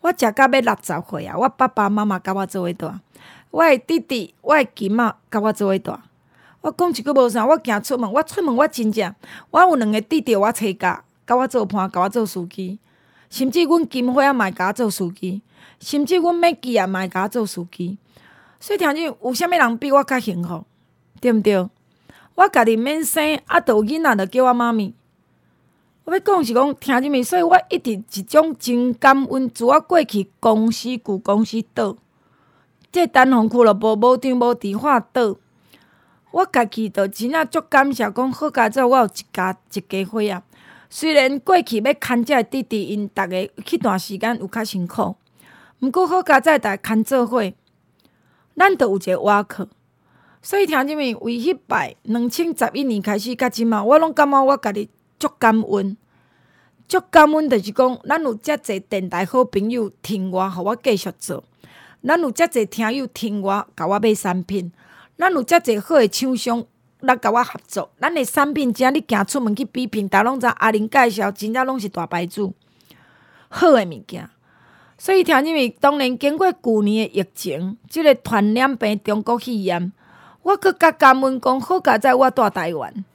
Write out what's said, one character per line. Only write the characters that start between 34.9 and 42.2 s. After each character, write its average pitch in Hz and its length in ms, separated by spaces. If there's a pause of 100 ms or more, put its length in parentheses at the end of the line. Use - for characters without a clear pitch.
倒， 220 380 (960)
我 359 140
家 247 180
己 220 240
就 196 180
真 214 240
正 320 160
足 330 160
感 277 300
谢， 220 180
讲 254 220
好 302 180
佳 226 180
哉， 254 160
我 254 140
有 226 80
一 - 260
家 185 240 (160)
一 202 80
家 190 300
伙 220 180
啊。 180 140 (480)
虽 311 220
然 277 260
过 370 240
去 226 160
要 262 160
牵 247 300